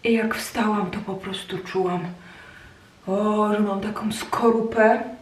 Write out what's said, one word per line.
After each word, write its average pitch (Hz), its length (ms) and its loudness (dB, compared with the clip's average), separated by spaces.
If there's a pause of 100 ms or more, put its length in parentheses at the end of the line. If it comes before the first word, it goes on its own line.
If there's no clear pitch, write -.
I 233 80 4
jak 226 220 0
wstałam, 208 560 -2
to 202 80 -6
po 190 160 -8
prostu 190 440 -8
czułam, 180 420 -2 (1040)
o, 208 460 2
że 208 80 2
mam 196 200 0
taką 214 320 -4
skorupę. 226 920 4 (200)